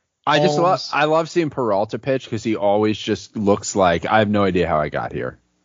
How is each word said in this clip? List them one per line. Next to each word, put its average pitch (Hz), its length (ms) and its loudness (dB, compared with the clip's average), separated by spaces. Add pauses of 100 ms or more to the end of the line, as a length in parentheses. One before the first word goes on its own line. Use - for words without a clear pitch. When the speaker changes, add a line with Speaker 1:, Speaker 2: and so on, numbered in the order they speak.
(280)
Speaker 1:
I 147 120 2
just 147 180 2
love, 170 80 2
Speaker 2:
Holmes. 185 260 0
Speaker 1:
I 143 140 0
love 156 240 0
seeing 165 220 -2
Peralta 110 480 -2
pitch 135 280 -4
'cause 110 160 -8
he 110 120 0
always 104 420 2
just - 400 -6
looks 104 380 0
like, 87 320 2
"I 110 120 4
have 104 100 2
no 104 140 2
idea 90 240 0
how 82 120 0
I 76 100 -2
got 69 220 -6
here." 62 260 -8 (280)